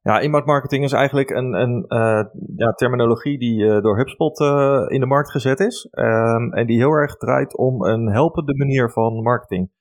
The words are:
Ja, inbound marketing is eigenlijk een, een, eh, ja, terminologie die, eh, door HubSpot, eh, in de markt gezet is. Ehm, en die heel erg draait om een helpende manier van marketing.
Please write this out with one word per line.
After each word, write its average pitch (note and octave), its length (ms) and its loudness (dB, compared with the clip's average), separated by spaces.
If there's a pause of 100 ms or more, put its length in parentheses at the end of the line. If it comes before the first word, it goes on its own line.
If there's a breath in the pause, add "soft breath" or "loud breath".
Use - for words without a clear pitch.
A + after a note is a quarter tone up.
Ja, A2 180 0
inbound D3 280 0
marketing C#3 380 0
is C3 80 -2
eigenlijk C#3 380 0
een, B2+ 240 -2
een, A#2+ 320 -2
eh, A2+ 380 0 (320)
ja, A2+ 160 0
terminologie B2 640 0
die, A2+ 300 0
eh, G#2 140 4
door G#2 140 2
HubSpot, D3+ 440 -2
eh, C#3 480 2
in C3+ 120 0
de B2+ 60 0
markt C#3+ 240 0
gezet C3 300 0
is. - 300 -2
Ehm, A2+ 640 0
en A#2 140 -2
die A#2 100 2
heel C3 160 4
erg D3 240 0
draait C3 400 -2
om B2+ 280 -2
een A2+ 280 0
helpende C#3+ 440 0
manier C3+ 340 0
van A2+ 320 -2
marketing. A2+ 480 -2 (100)